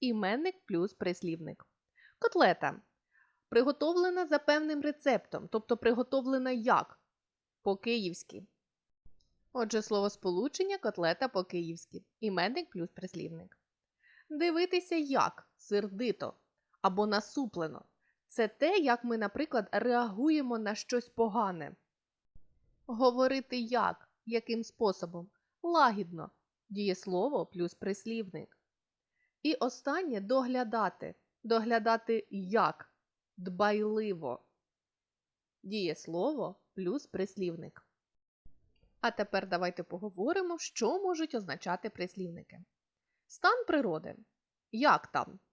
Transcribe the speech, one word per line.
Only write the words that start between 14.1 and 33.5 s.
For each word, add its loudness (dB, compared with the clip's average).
Дивитися 2
як? 0
Сердито -2
або 2
насуплено. -2
Це 0
те, 2
як 2
ми, 0
наприклад, -2
реагуємо 2
на -2
щось -2
погане. 0
Говорити 2
як? 0
Яким -2
способом? -2
Лагідно. 2
Дієслово 0
плюс -4
прислівник. -8
І 0
останнє — -2
доглядати. 0
Доглядати 2
як? 0
Дбайливо. 0